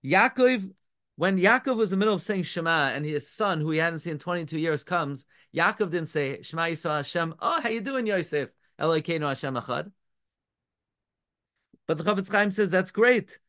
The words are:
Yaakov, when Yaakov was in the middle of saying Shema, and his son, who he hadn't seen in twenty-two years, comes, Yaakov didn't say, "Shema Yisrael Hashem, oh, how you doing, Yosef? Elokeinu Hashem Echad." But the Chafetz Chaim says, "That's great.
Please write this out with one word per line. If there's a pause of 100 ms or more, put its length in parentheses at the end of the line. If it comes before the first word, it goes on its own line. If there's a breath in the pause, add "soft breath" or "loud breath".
Yaakov, (440)
when
Yaakov
was
in
the
middle
of
saying
Shema,
and
his
son,
who
he
hadn't
seen
in
twenty-two
years,
comes, (280 soft breath)
Yaakov
didn't
say,
"Shema
Yisrael
Hashem,
oh,
how
you
doing,
Yosef? (300)
Elokeinu
Hashem
Echad." (1900)
But
the
Chafetz
Chaim
says,
"That's
great. (120)